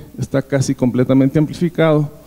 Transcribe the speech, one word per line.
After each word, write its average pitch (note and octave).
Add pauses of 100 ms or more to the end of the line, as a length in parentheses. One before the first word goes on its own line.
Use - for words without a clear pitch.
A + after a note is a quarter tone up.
(180)
está C3+
casi C3+
completamente C3
amplificado. D#3 (180)